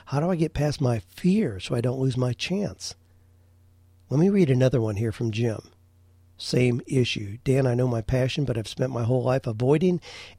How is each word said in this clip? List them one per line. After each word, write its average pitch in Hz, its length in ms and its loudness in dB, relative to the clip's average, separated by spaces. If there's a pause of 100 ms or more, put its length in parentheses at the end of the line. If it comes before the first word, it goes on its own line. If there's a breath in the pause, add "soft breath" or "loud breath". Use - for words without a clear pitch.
How 139 140 -2
do 170 100 0
I 185 60 0
get 160 180 -2
past 147 260 -2
my 120 200 0
fear 180 600 0
so - 140 -6
I 120 60 0
don't 127 200 -2
lose 131 160 0
my 123 160 0
chance?" - 640 -6 (1120)
Let 131 100 0
me 180 100 6
read 196 220 4
another 127 300 4
one 107 160 0
here 110 160 -2
from 117 200 -2
Jim. 110 260 0 (760)
Same 123 500 0
issue. 117 560 -2
"Dan, 131 240 2
I 120 80 2
know 127 140 2
my 113 120 -2
passion, 131 440 0
but 123 120 -2
I've 110 120 -6
spent 131 240 -4
my 120 100 -2
whole 120 220 0
life 127 240 0
avoiding 151 520 2 (380 loud breath)